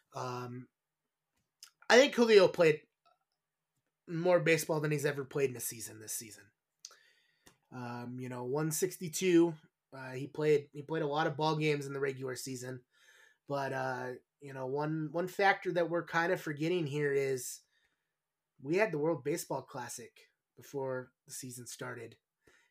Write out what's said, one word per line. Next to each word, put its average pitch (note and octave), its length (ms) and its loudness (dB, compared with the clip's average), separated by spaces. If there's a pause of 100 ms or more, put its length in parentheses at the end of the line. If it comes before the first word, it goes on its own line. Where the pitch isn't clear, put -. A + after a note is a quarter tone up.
(140)
Um, B2+ 540 -8 (1200)
I A3 80 8
think C#4 180 8
Julio G#3+ 340 10
played D#3+ 320 4 (1300)
more F3 320 4
baseball D#3+ 400 2
than D3+ 120 0
he's C#3 120 0
ever C#3 200 -2
played C#3 260 0
in B2 60 -10
a A#2+ 40 -10
season A2 400 -12
this G#2+ 120 -12
season. - 320 -12 (1300)
Um, B2 460 -10
you B2+ 80 -10
know, B2 160 -8
one D3+ 260 -2
sixty-two, E3+ 840 2 (400)
uh, C3 200 -14
he C3+ 160 -8
played, D3+ 440 2
he D3 100 -12
played D#3 200 -4
a D3 60 -2
lot D#3 180 0
of D3 100 -4
ball D#3 200 2
games D3 300 0
in C#3 60 -8
the C#3 80 -6
regular C3 360 -4
season, B2+ 440 -10 (680)
but, C#3 240 -4
uh, C3 340 -4 (340)
you C#3 140 -14
know, C3 120 -6
one, D3+ 460 -2
one F3 160 -2
factor F#3+ 440 0
that E3 180 0
we're E3+ 160 -2
kind E3+ 260 0
of E3 80 -2
forgetting D#3+ 460 -4
here C#3+ 260 -2
is C3+ 480 -2 (1000)
we D3 140 0
had G3+ 160 2
the D#3 60 -2
World D3+ 260 0
Baseball D3 380 -4
Classic A#2+ 500 -14 (440)
before C3 540 -8 (160)
the - 60 -20
season B2 340 -14
started, A#2 500 -14 (540)